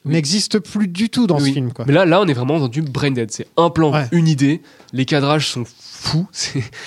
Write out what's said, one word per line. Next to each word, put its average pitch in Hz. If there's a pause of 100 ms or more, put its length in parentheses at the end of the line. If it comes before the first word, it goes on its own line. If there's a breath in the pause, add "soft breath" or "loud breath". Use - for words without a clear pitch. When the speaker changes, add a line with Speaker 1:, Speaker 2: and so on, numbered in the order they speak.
Speaker 1:
Oui. 147
Speaker 2:
n'existent 165
plus 208
du 185
tout 247
dans 165
Speaker 1:
Oui. 139
Speaker 2:
ce 135
film, 127
quoi. 117
Speaker 1:
Mais 139
là, 180
là, 170
on 208
est 147
vraiment 127
dans 135
du 123
brain 139
dead. 120
C'est - (120)
un 170
plan, 160
Speaker 2:
Ouais. 147
Speaker 1:
une 165
idée. 143 (280 loud breath)
Les 127
cadrages 147
sont 120
fous. -
<laughs> -
C'est, - (240 loud breath)